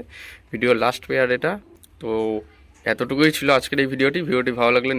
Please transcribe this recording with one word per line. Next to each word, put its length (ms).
ভিডিও 200
লাস্ট 260
পেয়ার 180
এটা। 140
তো 80
এতটুকুই 520
ছিল 100
আজকের 260
এই 100
ভিডিওটি। 340
ভিডিওটি 320
ভালো 160
লাগলে 240